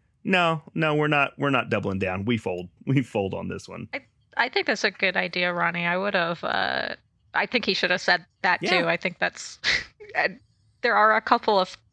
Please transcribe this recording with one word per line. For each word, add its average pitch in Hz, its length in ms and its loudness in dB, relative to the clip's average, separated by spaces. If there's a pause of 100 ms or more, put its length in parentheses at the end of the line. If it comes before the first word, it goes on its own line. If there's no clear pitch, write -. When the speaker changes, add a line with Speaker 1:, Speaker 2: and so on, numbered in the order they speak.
(220)
Speaker 1:
"No, 170 380 2 (140)
no, 156 200 0
we're 151 140 2
not, 143 300 2
we're 139 120 0
not 113 200 2
doubling 98 280 -2
down. 95 280 -2
We 120 100 2
fold, 90 320 -6 (160)
we 135 180 2
fold 98 300 -2
on 90 160 -6
this 92 200 -10
one." 90 260 -14
Speaker 2:
I, 285 60 -8 (360)
I 240 140 2
think - 160 -2
that's 214 180 0
a 208 60 2
good 190 260 -2
idea, 180 380 0
Ronnie. 175 320 -2
I 175 100 0
would 202 180 -2
have, 170 300 -2
uh, - 520 -2 (360)
I 202 140 0
think 220 180 -2
he 202 80 0
should 175 180 0
have 180 120 0
said 180 240 2 (160)
that 180 200 2
Speaker 1:
Yeah. 254 200 2
Speaker 2:
too. 170 60 0
I 170 100 0
think 180 200 -8
that's, - 420 -6 (280)
<laughs> - 260 -18
and - 260 -2 (420)
there 233 140 2
are 214 200 6
a 220 60 0
couple 226 360 4
of 185 200 -2 (140)